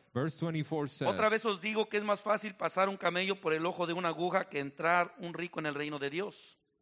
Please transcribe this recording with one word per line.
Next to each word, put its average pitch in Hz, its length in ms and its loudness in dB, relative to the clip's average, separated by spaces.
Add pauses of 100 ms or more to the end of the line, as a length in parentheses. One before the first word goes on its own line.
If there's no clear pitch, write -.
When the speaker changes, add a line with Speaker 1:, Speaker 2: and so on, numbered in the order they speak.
(120)
Speaker 1:
Verse 147 260 0
twenty-four 156 500 0
says, - 200 -4
Speaker 2:
"Otra 202 200 4
vez 220 160 2
os 202 160 0
digo 214 280 0
que 208 100 0
es 208 60 0
más 202 160 2
fácil 208 340 0
pasar 185 340 2
un 196 80 -2
camello 190 440 0
por 160 120 2
el 160 120 2
ojo 175 220 0
de 170 60 0
una 175 160 0
aguja 170 400 0
que 151 100 -6
entrar 170 640 2
un 170 140 -6
rico 170 260 -6
en 151 60 0
el 147 80 0
reino 147 240 -4
de 139 120 -2
Dios." 175 460 -6 (260)